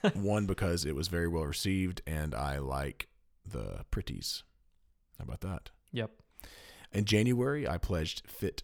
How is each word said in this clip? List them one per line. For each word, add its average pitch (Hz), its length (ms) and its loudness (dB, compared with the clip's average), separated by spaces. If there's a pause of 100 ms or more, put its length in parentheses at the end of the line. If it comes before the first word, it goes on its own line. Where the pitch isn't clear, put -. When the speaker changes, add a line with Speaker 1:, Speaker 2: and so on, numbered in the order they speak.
Speaker 1:
<laughs> 208 100 6
Speaker 2:
one 104 320 2
because 90 400 2
it 76 100 0
was 78 120 0
very 85 220 0
well 80 160 0
received, 92 600 0
and 78 300 -2
I 69 240 0
like 69 480 -4 (400)
the 50 440 -6
pretties. - 520 -4 (760)
How 120 60 -10
about 92 180 -8
that? 95 280 -6 (240)
Speaker 1:
Yep. 113 180 -4 (800)
Speaker 2:
In 104 140 2
January, 123 600 4
I 82 100 2
pledged 80 480 0
Fit - 380 -4